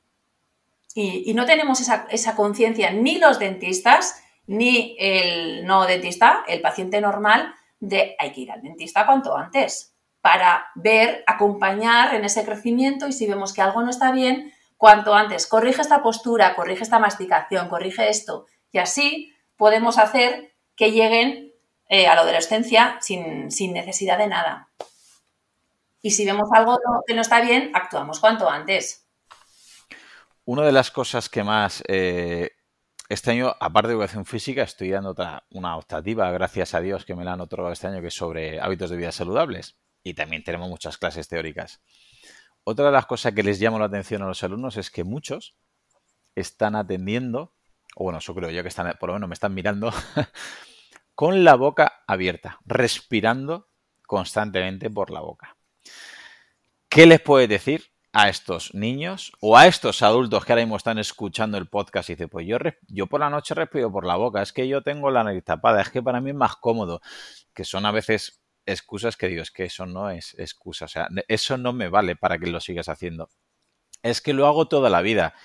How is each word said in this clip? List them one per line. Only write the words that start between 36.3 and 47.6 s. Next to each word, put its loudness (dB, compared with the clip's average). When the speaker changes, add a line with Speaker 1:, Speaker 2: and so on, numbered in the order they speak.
Speaker 2:
gracias -4
a -2
Dios -6
que -12
me -10
la -8
han -10
otorgado -10
este -12
año, -10
que -10
es -10
sobre -10
hábitos -6
de -8
vida -8
saludables. -6
Y -12
también -10
tenemos -8
muchas -12
clases -8
teóricas. -10
Otra -2
de 4
las 2
cosas -4
que 0
les -2
llama 0
la 0
atención -8
a -8
los -8
alumnos -10
es -10
que -8
muchos -12
están -4
atendiendo, -6